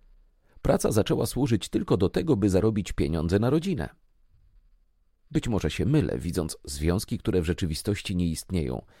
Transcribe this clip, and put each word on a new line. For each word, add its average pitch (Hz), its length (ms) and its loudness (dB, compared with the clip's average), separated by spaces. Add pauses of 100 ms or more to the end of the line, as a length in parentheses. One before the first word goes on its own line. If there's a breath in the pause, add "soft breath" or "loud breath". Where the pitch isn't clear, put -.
(600)
Praca - 300 2
zaczęła 117 340 2
służyć 120 440 -2
tylko - 280 0
do 92 120 4
tego, 160 280 2
by 101 120 2
zarobić 98 420 2
pieniądze 82 480 2
na 117 100 2
rodzinę. 156 400 0 (1400)
Być 156 160 -2
może 92 240 0
się - 140 -2
mylę, 127 340 2
widząc 85 460 -4
związki, 80 520 -2
które 90 240 0
w 78 40 -2
rzeczywistości 90 720 -4
nie 87 120 2
istnieją, 76 540 -4 (180 soft breath)